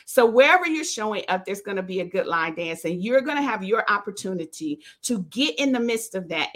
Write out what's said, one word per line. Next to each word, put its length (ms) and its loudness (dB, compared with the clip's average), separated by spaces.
So 200 6
wherever 400 6
you're 180 -2
showing 460 -4
up, 160 -2
there's 160 -6
gonna 220 -4
be 160 -4
a 60 -2
good 200 -2
line 300 -2
dance, 300 -6
and 180 -4
you're 180 4
gonna 200 -2
have 220 -2
your 240 0
opportunity 920 -4
to 160 -2
get 300 -2
in 120 2
the 80 2
midst 360 -2
of 140 -6
that 260 -4